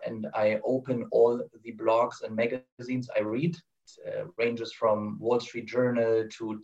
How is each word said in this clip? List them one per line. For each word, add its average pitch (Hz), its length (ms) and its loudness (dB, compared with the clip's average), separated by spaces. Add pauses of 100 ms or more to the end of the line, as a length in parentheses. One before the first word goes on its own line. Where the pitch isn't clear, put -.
and 113 280 -6
I 107 300 2
open 127 480 -2
all 117 300 6 (200)
the 113 100 -12
blogs 113 500 2
and 110 120 -8
magazines 123 800 -4
I 110 60 4
read. 127 360 0
It, - 60 -20 (440)
uh, 104 180 -6 (140)
ranges 117 340 -2
from 107 460 0
Wall 117 220 2
Street 117 260 -10
Journal 113 640 2 (100)
to 110 260 -6